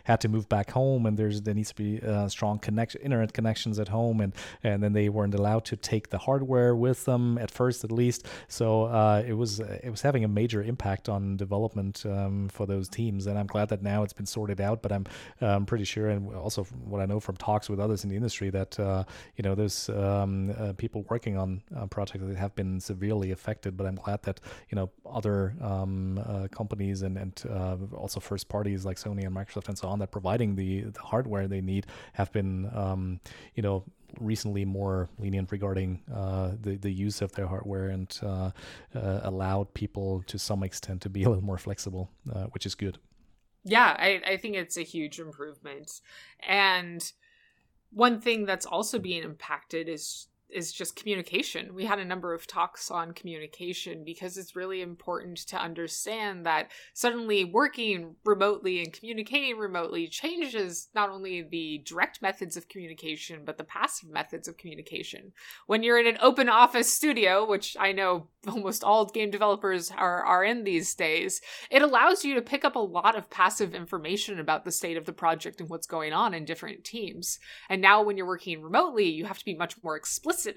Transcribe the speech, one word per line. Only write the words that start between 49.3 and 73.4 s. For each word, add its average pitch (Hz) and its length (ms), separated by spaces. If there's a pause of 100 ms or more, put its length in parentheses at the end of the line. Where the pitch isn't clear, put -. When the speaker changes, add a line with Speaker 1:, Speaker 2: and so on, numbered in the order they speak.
Speaker 2:
is, - 420 (200)
is 165 240
just - 240
communication. 185 760
We 190 100
had 208 140
a 196 60
number 180 280
of 165 140
talks - 440
on 170 220
communication 165 920
because 180 360
it's 185 180
really 185 240
important 175 560 (120)
to 185 100
understand 180 880
that 156 240 (240)
suddenly 226 500
working 196 800
remotely 196 580
and 165 120
communicating 233 640
remotely 175 500
changes 240 880
not 208 160
only 190 320
the 156 420
direct - 380
methods 190 340
of 170 140
communication, 160 760
but 151 140
the 156 60
passive - 440
methods 156 400
of 165 80
communication. - 760 (340)
When 220 160
you're 240 180
in 233 60
an 226 160
open 254 260
office 240 420
studio, 220 560
which 196 320
I 196 140
know 185 360 (200)
almost 196 340
all 214 220
game 208 260
developers 202 640
are, 180 280
are 180 180
in 226 220
these 180 300
days, 165 480 (280)
it 269 120
allows 294 420
you 285 100
to 247 80
pick 277 220
up 285 100
a 254 60
lot 196 340
of 214 140
passive 190 460